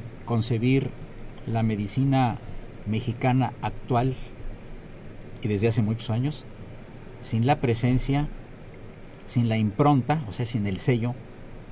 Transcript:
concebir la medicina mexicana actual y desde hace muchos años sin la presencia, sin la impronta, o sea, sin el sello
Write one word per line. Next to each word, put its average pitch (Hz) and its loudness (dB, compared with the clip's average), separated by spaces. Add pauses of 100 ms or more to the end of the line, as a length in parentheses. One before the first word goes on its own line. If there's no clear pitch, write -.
(240)
concebir 117 2 (560)
la 113 0
medicina 117 2 (480)
mexicana 117 2
actual 127 0 (1300)
y 107 -2
desde 104 4
hace 113 4
muchos 110 0
años 123 -2 (720)
sin 113 0
la 143 4
presencia, 127 2 (960)
sin 117 2
la 110 4
impronta, 139 4
o 95 -8
sea, 120 -2
sin 101 0
el 95 -2
sello 123 2 (580)